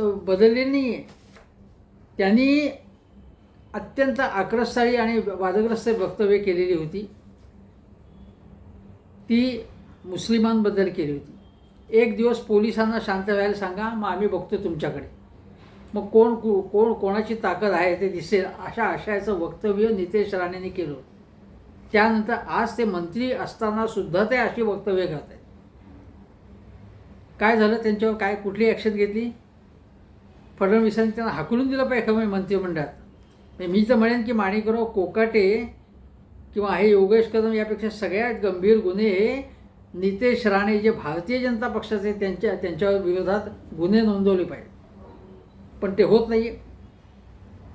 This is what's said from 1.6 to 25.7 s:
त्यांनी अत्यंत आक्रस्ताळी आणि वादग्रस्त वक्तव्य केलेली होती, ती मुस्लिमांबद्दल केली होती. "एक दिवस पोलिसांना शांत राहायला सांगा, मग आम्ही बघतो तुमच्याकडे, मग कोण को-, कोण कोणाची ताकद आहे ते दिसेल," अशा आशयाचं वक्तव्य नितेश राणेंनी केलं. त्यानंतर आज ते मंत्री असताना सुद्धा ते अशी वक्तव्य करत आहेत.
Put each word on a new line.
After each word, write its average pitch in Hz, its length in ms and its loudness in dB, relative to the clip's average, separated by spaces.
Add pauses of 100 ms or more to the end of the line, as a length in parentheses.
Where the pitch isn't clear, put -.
त्यांनी 269 500 4 (1080)
अत्यंत 262 460 -2
आक्रस्ताळी 233 760 0
आणि 226 300 0
वादग्रस्त 202 640 0
वक्तव्य 196 500 2
केलेली 180 360 0
होती, 170 360 -6 (2250)
ती 240 420 0 (380)
मुस्लिमांबद्दल 202 920 0
केली 147 160 -4
होती. - 200 -10 (580)
"एक 220 260 2
दिवस 226 220 2
पोलिसांना 220 680 0
शांत 190 220 -2
राहायला 202 260 0
सांगा, 196 340 -6
मग 214 200 -4
आम्ही 196 200 0
बघतो 190 280 -4
तुमच्याकडे, 156 500 -6 (880)
मग 202 120 -4
कोण 226 280 4
को-, 214 260 0
कोण 214 320 2
कोणाची 208 420 -2
ताकद 196 360 -2
आहे 175 300 0
ते 196 80 -2
दिसेल," 185 360 -2
अशा 202 400 -6
आशयाचं 196 540 -4
वक्तव्य 202 500 0
नितेश 202 460 -2
राणेंनी 180 340 -6
केलं. 165 260 -8 (1000)
त्यानंतर 220 400 2
आज 208 460 -4
ते 233 60 0
मंत्री 196 480 -4
असताना 220 540 -4
सुद्धा 185 380 -2
ते 247 120 0
अशी 226 260 -2
वक्तव्य 190 440 -2
करत 151 220 -8
आहेत. - 100 -20 (2000)